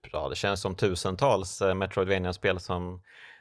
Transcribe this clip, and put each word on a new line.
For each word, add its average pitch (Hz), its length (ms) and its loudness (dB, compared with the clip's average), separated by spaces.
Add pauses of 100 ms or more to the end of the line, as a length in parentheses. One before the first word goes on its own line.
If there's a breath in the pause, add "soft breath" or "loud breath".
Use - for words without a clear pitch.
(120)
ja, 76 180 -4
det 65 60 -6
känns 98 260 -2
som 95 140 -2
tusentals, 95 840 0
eh, 95 140 4
Metroidvania-spel 95 840 0
som 90 420 -6 (400 loud breath)